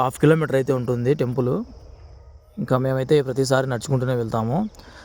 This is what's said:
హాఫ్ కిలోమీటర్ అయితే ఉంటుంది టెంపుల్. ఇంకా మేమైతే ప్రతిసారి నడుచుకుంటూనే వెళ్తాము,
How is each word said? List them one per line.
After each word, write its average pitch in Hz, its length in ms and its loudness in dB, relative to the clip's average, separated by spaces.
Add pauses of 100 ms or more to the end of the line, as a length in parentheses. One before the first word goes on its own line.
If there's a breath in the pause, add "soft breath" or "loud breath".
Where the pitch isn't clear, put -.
హాఫ్ 131 180 -4
కిలోమీటర్ 151 380 4
అయితే 131 180 0
ఉంటుంది 123 340 0 (100)
టెంపుల్. 123 300 -2 (1080)
ఇంకా 131 240 0
మేమైతే 131 320 2 (100)
ప్రతిసారి 131 460 0
నడుచుకుంటూనే 127 480 -2
వెళ్తాము, 113 360 -2 (480 loud breath)